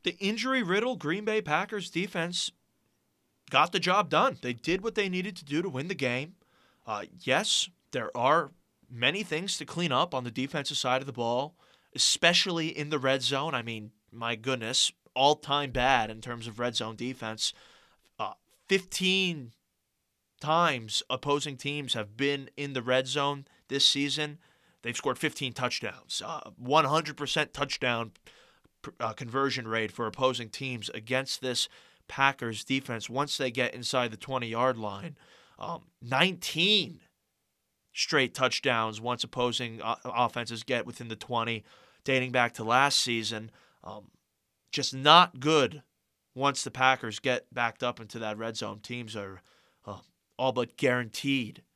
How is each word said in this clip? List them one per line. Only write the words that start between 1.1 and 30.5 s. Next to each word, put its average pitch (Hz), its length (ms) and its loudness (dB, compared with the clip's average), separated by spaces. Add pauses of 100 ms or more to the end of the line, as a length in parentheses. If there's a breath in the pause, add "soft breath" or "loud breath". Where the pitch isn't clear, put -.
Bay 220 160 0
Packers 185 480 -2
defense 175 640 -4 (960)
got 160 240 4
the 190 60 0
job 185 300 2
done. 170 320 4
They 123 120 -4
did 165 280 -2
what 220 140 -4
they 202 140 0
needed 180 260 -4
to 156 100 -16
do 143 160 0
to 190 80 -2
win 143 200 -6
the 196 60 -4
game. 131 400 -2 (520 soft breath)
Uh, 104 160 -4 (160)
yes, - 500 2 (220)
there 117 240 -4
are 139 360 4 (380)
many 127 340 0
things 175 340 -4
to 156 80 -8
clean 170 260 -2
up 147 240 2
on 127 80 -2
the 120 80 -6
defensive 139 460 -4
side 131 240 2
of 135 60 -10
the 139 60 -10
ball, 120 420 -2 (380 soft breath)
especially 165 760 4
in 147 200 -4
the 151 100 0
red 135 220 4
zone. 143 320 0
I 120 100 -2
mean, 110 280 -8 (220)
my 117 220 -4
goodness, 120 580 0 (200)
all-time 143 580 4
bad 123 380 4
in 110 120 -12
terms 117 260 -10
of 107 100 -10
red 120 180 -2
zone 110 200 -4
defense. 113 580 -4 (640 soft breath)
Uh, 104 160 -4 (340)
fifteen 185 840 0 (880)
times 147 680 2
opposing 143 460 0
teams 143 380 -4
have 107 240 -4
been 139 400 0
in 143 160 -6
the 131 80 -2
red 127 260 2
zone 143 380 -2 (220 soft breath)
this 135 200 4
season. 143 520 0 (420 soft breath)
They've 117 160 -4
scored 127 200 0
fifteen 143 360 -2
touchdowns, - 720 -4
uh, 156 320 -10
one 139 280 6
hundred 151 320 0
percent 147 360 -2
touchdown 120 580 -2 (680 loud breath)
pr-, - 180 -12
uh, 113 140 -4
conversion 127 540 -2
rate 110 240 0
for 117 140 -4
opposing 120 440 0
teams 123 400 -8